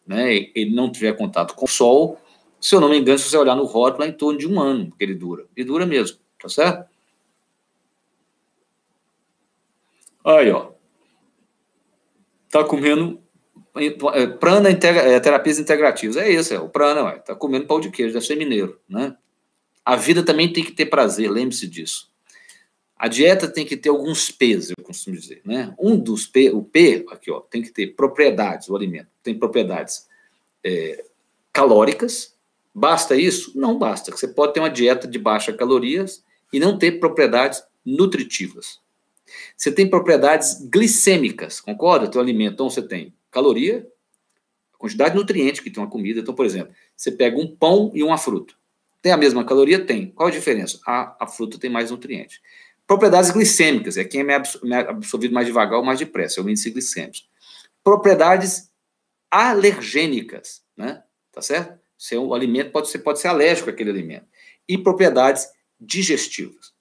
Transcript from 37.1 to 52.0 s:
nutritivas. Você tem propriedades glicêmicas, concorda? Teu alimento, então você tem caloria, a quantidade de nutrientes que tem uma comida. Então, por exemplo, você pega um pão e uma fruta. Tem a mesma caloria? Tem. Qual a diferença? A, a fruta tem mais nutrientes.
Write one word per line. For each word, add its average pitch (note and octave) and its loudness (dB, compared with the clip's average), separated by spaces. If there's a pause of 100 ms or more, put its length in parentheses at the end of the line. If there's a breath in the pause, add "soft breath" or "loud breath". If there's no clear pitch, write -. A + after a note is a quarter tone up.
nutritivas. C3+ -4 (760 loud breath)
Você G#3+ -4
tem G3 4
propriedades D#3 2
glicêmicas, F3 0
concorda? C3 0
Teu B2+ -2
alimento, G#2+ -2
então C3+ -4
você B2 -6
tem E2+ -12 (160)
caloria, C#3 0 (840)
a - -20
quantidade A#2 -2
de F3+ -2
nutrientes D3+ 0
que - -14
tem G#2 -10
uma G2+ -10
comida. A2+ -6
Então, B2 -8
por C3 0
exemplo, F#2+ -6 (200 soft breath)
você - -8
pega B2 0
um E3 -4 (100)
pão G3+ 4
e D3+ -2
uma D#3 0
fruta. - -6 (460)
Tem F3+ 2
a E3+ 4
mesma B2+ 2
caloria? C#3 4
Tem. G#2 -4
Qual E3 -2
a E3 0
diferença? A#2+ -4
A, A#2+ -4
a A2+ -6
fruta A2 -10
tem B2+ -8
mais A#2 -4
nutrientes. B2 -14 (460 soft breath)